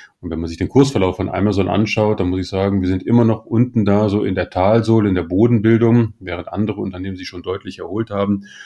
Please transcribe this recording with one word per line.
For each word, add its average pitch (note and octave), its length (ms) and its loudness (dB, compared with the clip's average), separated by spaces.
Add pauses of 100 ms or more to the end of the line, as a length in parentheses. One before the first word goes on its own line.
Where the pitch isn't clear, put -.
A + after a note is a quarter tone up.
(200)
Und E2 100 -10
wenn D#2+ 100 -6
man E2 80 -6
sich E2 100 -10
den F2+ 100 -4
Kursverlauf A#2 480 2
von F#2+ 120 -4
Amazon G2 400 0
anschaut, G#2+ 500 0
dann F#2 120 0
muss F#2 100 -2
ich F2+ 80 -8
sagen, G2 340 0
wir F2+ 60 0
sind F#2 160 -2
immer A#2+ 200 4
noch A2+ 220 0
unten A#2 380 0
da, G#2 240 2
so G#2 160 0
in G2+ 100 -2
der F#2 160 -4
Talsohle, A2 580 2
in F#2+ 60 2
der F2+ 80 -2
Bodenbildung, A2+ 960 2
während F2 300 -10
andere G#2 320 -4
Unternehmen F#2+ 360 -8
sich F#2 120 -14
schon F2+ 160 -14
deutlich F#2+ 340 -10
erholt F#2+ 320 -6
haben. G2+ 340 -2 (220)